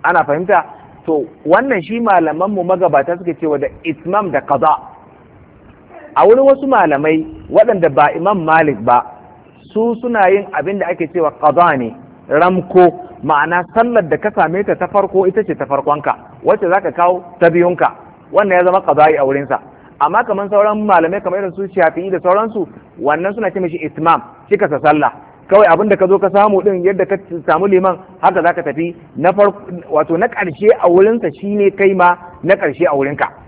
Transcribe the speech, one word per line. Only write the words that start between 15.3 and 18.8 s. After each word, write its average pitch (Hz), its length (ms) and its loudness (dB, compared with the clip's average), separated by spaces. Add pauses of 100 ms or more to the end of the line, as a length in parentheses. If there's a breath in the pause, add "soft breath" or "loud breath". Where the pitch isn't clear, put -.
ce 170 140 -4
ta 143 80 -6
farkonka, 139 480 -2 (320)
wacce 196 240 0
za 185 120 2
ka 175 120 -6
kawo 175 320 0 (160)
ta 170 80 4
biyunka, 170 400 2 (420)
wannan 190 280 2
ya 180 60 2
zama 185 180 2